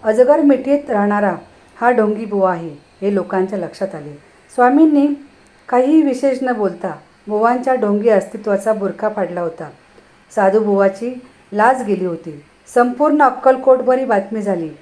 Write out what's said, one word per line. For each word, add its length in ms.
अजगर 360
मिठीत 500
राहणारा 460
हा 100
ढोंगी 340
बुवा 280
आहे, 180
हे 120
लोकांच्या 440
लक्षात 360
आले. 160
स्वामींनी 540
काहीही 340
विशेष 400
न 100
बोलता 440
बुवांच्या 460
ढोंगी 340
अस्तित्वाचा 640
बुरखा 360
फाडला 320
होता. 300
साधू 260
बुवाची 640
लाज 320
गेली 200
होती. 380
संपूर्ण 480
अक्कलकोटभर 760
ही 60
बातमी 380
झाली. 280